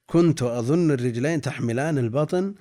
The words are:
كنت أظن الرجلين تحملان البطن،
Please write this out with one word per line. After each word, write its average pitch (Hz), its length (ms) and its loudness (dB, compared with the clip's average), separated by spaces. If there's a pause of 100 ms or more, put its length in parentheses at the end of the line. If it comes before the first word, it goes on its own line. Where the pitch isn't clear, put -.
كنت 165 360 4
أظن 127 480 0
الرجلين 127 500 -2
تحملان 127 560 -2
البطن، 151 640 -2